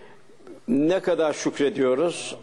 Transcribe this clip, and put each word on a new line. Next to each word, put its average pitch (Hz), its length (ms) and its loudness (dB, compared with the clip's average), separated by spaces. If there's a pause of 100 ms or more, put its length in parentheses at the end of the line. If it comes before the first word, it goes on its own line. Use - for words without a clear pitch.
(680)
ne 151 320 2
kadar 160 340 0
şükrediyoruz, 139 1080 0